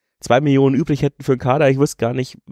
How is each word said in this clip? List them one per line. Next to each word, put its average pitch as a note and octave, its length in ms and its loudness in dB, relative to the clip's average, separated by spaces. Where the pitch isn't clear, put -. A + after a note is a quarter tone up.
zwei B2 200 0
Millionen C#3 340 2
übrig C#3+ 280 -2
hätten C#3+ 200 -4
für C3 140 0
den - 20 -4
Kader, C3+ 320 0
ich C3+ 80 0
wüsste C#3+ 200 -2
gar A#2 140 -2
nicht, C3 260 -8